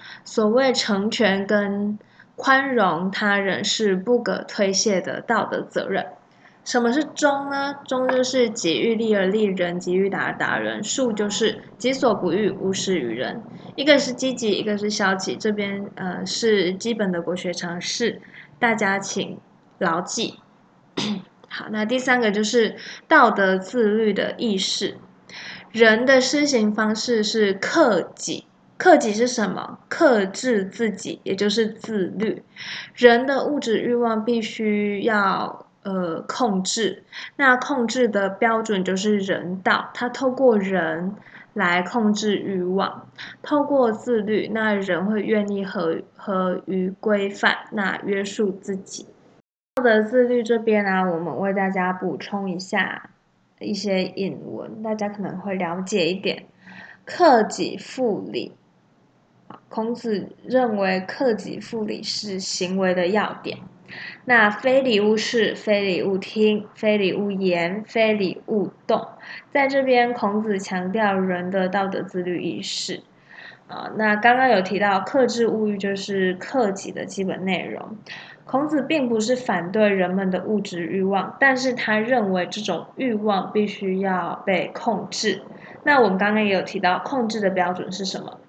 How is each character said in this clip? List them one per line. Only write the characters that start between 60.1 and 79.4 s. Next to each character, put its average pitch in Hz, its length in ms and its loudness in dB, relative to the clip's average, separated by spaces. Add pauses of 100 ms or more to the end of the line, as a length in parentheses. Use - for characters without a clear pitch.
认 240 320 2
为 190 300 0
克 262 260 0
己 190 260 -6
复 214 240 -8
礼 214 200 -6
是 196 360 -6
行 190 380 -4
为 185 160 2
的 180 140 2
要 196 340 0
点。 - 160 -8 (680)
那 226 240 6
非 254 320 2
礼 240 200 2
勿 214 160 4
视、 214 380 0
非 208 260 0
礼 185 220 0
勿 190 140 0
听、 214 580 0
非 214 220 2
礼 190 160 2
勿 202 180 -2
言、 190 540 0
非 220 280 2
礼 202 340 -2
勿 202 220 0 (180)
动。 226 200 0 (440)
在 277 160 2
这 269 160 2
边， 240 300 4
孔 214 280 0
子 214 180 -2
强 185 320 -4
调 202 260 2
人 180 320 0
的 185 180 0
道 196 200 0
德 190 140 -4
自 185 200 -6
律 180 200 -4
意 170 200 -6
识。 - 420 -8 (640)
啊， - 280 -12
那 214 200 2
刚 240 220 6
刚 262 120 6
有 202 120 6
提 190 180 -2
到 202 200 4
克 254 260 2
制 226 220 2
物 214 200 0
欲， 208 100 -2
就 196 180 -2
是 190 380 0
克 208 380 0
己 - 200 -8
的 - 140 -8
基 - 180 -6
本 185 220 -4
内 185 200 -2
容。 - 320 -10 (480)
孔 285 220 0
子 302 140 0
并 269 260 0
不 226 120 2
是 226 160 0
反 185 360 -2